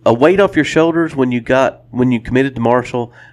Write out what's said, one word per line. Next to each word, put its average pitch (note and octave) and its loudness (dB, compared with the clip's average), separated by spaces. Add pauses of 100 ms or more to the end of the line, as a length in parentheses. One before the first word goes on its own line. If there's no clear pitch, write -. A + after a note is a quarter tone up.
a A#2 4
weight D#3 2
off G3 0
your D3 2
shoulders D#3+ 0
when B2+ 0
you B2 -2
got, C3 -2
when B2 0
you A#2+ 0
committed C3 -2
to A#2 -8
Marshall, A#2+ -2 (220)